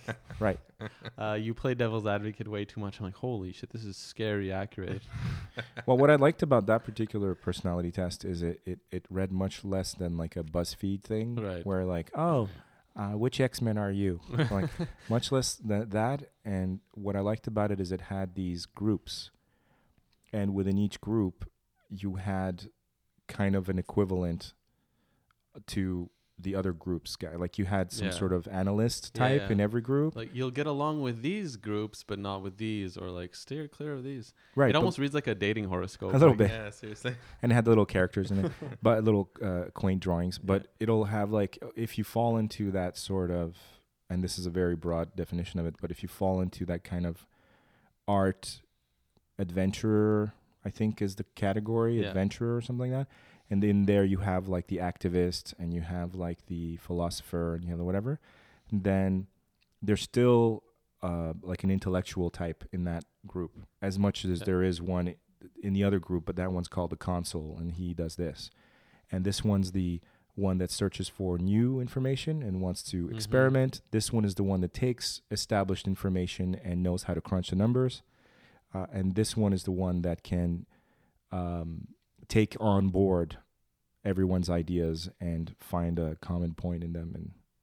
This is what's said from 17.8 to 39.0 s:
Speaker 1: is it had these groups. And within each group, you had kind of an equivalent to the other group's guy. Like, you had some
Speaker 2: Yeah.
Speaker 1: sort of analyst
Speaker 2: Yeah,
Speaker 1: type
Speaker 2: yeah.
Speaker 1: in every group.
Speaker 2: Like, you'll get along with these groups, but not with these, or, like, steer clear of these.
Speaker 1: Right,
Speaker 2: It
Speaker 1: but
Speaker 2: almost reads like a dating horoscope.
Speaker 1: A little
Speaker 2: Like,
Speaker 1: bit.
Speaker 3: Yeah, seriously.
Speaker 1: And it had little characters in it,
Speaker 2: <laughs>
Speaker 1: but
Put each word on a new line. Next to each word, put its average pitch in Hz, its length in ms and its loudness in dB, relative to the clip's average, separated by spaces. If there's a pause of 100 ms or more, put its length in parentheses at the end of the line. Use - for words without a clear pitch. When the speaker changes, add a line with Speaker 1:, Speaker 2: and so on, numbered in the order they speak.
Speaker 1:
is 90 120 -2
it 90 100 -4
had 95 340 -6
these 87 300 -4
groups. - 640 -4 (1000)
And 101 220 0
within 98 240 2
each 101 220 0
group, 104 480 -2 (420)
you 98 260 -6
had 95 520 -4 (580)
kind 98 300 0
of 92 120 -2
an 92 100 0
equivalent 90 720 -2 (1160)
to 92 420 -4 (260)
the 95 200 -4
other 95 160 0
group's 85 420 -4
guy. 82 220 -10
Like, 87 220 -4
you 101 60 0
had 92 280 0
some 104 140 -4
Speaker 2:
Yeah. 92 60 -2
Speaker 1:
sort 92 200 0
of 87 160 -2
analyst 101 640 0
Speaker 2:
Yeah, - 40 -4 (100)
Speaker 1:
type 104 140 2
Speaker 2:
yeah. 104 100 -2
Speaker 1:
in 101 80 4
every 107 200 2
group. 139 360 0
Speaker 2:
Like, 113 180 -10
you'll 127 160 -2
get 143 160 -2
along 151 340 -2
with 117 220 -2
these 170 340 -4
groups, 107 460 -4
but 101 160 -8
not 98 240 -4
with 95 140 -8
these, 104 400 -4
or, 92 120 -8
like, 90 280 -10
steer 147 320 -10
clear 147 240 -10
of 131 100 -8
these. 131 320 -10 (220)
Speaker 1:
Right, 135 140 8
Speaker 2:
It - 20 6
Speaker 1:
but 151 60 6
Speaker 2:
almost 170 200 2
reads 143 160 0
like 147 140 0
a 110 60 0
dating 104 320 0
horoscope. 92 460 -4
Speaker 1:
A 135 60 6
little 143 120 10
Speaker 2:
Like, 110 80 4
Speaker 1:
bit. 104 120 6
Speaker 3:
Yeah, 110 200 -6
seriously. 113 440 -8 (260)
Speaker 1:
And 123 120 4
it - 20 8
had 117 140 6
little 107 180 10
characters 95 460 2
in 98 140 2
it, 143 60 -2 (140)
Speaker 2:
<laughs> 117 160 -10
Speaker 1:
but 113 220 4